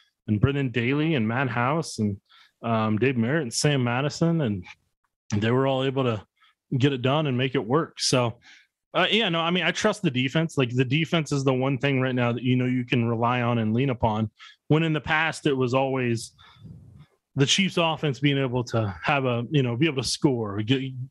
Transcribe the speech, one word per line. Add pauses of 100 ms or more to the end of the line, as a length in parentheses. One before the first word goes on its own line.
(300)
and
Brendan
Daly
and
Matt
House
and, (480)
um,
Dave
Merritt
and
Sam
Madison,
and (720)
they
were
all
able
to (520)
get
it
done
and
make
it
work.
So, (560)
uh,
yeah,
no,
I
mean,
I
trust
the
defense.
Like,
the
defense
is
the
one
thing
right
now
that,
you
know,
you
can
rely
on
and
lean
upon. (380)
When
in
the
past,
it
was
always (1040)
the
Chiefs
offense
being
able
to
have
a,
you
know,
be
able
to
score,
get, (300)